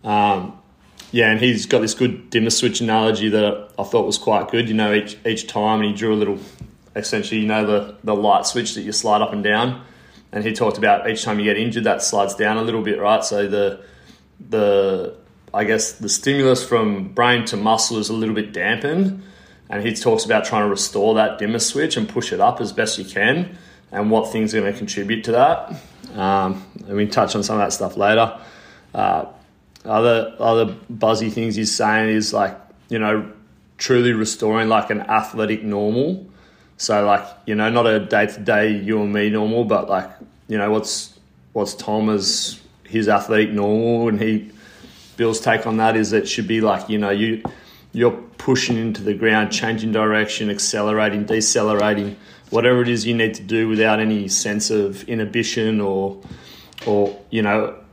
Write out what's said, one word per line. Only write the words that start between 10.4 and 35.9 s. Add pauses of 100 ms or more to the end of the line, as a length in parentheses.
he
talked
about
each
time
you
get
injured,
that
slides
down
a
little
bit,
right?
So
the, (560)
the, (360)
I
guess
the
stimulus
from
brain
to
muscle
is
a
little
bit
dampened. (480)
And
he
talks
about
trying
to
restore
that
dimmer
switch
and
push
it
up
as
best
you
can, (340)
and
what
things
are
gonna
contribute
to
that. (440)
Um, (240)
and
we
can
touch
on
some
of
that
stuff
later. (540)
Uh, (580)
other,
other (160)
buzzy
things
he's
saying
is,
like, (340)
you
know, (480)
truly
restoring,
like,
an
athletic
normal. (500)